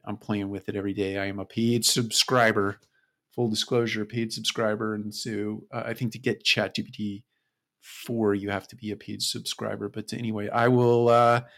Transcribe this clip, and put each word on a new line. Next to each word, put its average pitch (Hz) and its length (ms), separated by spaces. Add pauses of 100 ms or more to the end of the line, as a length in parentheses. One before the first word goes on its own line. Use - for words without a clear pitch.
I'm 104 100
playing 101 320
with 98 220
it 101 60
every 98 180
day. 98 240
I 98 80
am 98 120
a 95 60
paid 117 400
subscriber, 113 960 (540)
full 120 160
disclosure, 110 560
paid 117 260
subscriber. 110 640
And 104 200
so, 107 560
uh, 120 140
I 117 80
think 117 200
to 123 60
get - 260
Chat 101 320
G 107 60
P - 80
T 104 340 (580)
four, 110 520
you 101 160
have 98 180
to - 80
be 107 140
a 98 60
paid - 260
subscriber. 107 680
But 107 240
anyway, 107 360
I 117 200
will, 120 400
uh, 120 340 (160)